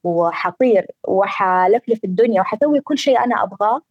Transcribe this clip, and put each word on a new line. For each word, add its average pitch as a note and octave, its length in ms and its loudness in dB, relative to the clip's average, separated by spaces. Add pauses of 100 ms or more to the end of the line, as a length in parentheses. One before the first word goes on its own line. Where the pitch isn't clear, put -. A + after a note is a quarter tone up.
وحطير F3 840 0 (200)
وحلفلف G3 960 0
الدنيا G3 380 0
وحسوي C#4+ 400 0
كل D4 160 -4
شيء B3+ 260 2
أنا A#3+ 200 -2
أبغاه G#3 480 -2